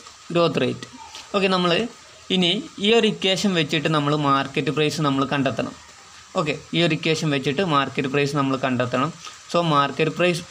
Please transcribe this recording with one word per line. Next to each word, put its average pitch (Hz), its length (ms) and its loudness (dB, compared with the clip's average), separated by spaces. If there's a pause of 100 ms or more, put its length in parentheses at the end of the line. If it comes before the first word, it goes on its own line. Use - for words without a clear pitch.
(320)
growth 165 320 2
rate. 123 240 -4 (480)
ഓക്കെ, 196 200 2
നമ്മൾ 180 160 0 (640)
ഇനി 180 160 2 (340)
ഈ 208 120 4
ഒരു 220 160 4
equation 190 460 0
വെച്ചിട്ട് 156 360 -2
നമ്മൾ 147 180 2 (160)
market 139 460 0
price 151 320 0
നമ്മൾ 135 160 2 (100)
കണ്ടെത്തണം. 131 400 -2 (680)
ഓക്കെ, 151 140 -2 (220)
ഈ 165 100 2
ഒരു 156 120 2
equation 160 380 0
വെച്ചിട്ട് 139 280 0 (100)
market 139 400 0
price 143 280 0
നമ്മൾ 135 140 2 (100)
കണ്ടെത്തണം. 127 440 0 (420)
So, 170 80 2 (140)
market 143 440 2
price 175 220 0 (120)